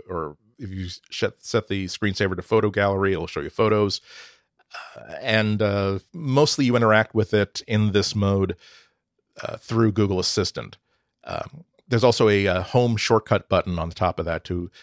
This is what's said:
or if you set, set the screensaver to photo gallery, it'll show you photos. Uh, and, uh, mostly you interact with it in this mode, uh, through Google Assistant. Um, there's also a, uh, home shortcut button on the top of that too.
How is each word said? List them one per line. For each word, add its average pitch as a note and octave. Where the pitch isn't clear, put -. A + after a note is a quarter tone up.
or D#2+
if G#2
you F#2
set, -
set -
the G2
screensaver F#2+
to F2+
photo G#2+
gallery, G2
it'll E2
show -
you D2
photos. G#2+
Uh, D#2+
and, G#2+
uh, G2
mostly D3
you A#2+
interact A2
with G#2+
it G#2
in G#2+
this G2
mode, G2
uh, -
through A2+
Google G2
Assistant. -
Um, -
there's A#2
also A#2
a, G2+
uh, F2+
home A#2+
shortcut G#2+
button F2+
on E2
the E2
top F2+
of F2
that E2
too. F2